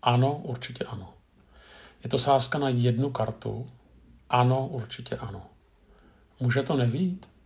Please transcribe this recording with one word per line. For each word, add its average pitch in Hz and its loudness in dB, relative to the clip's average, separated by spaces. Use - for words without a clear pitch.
Ano, 127 4
určitě - -8
ano. 95 -12
Je 120 -6
to 135 2
sázka 139 2
na 139 0
jednu 123 2
kartu? 110 -6
Ano, 127 4
určitě 120 -8
ano. 98 -10
Může 127 2
to 143 0
nevít? 143 -2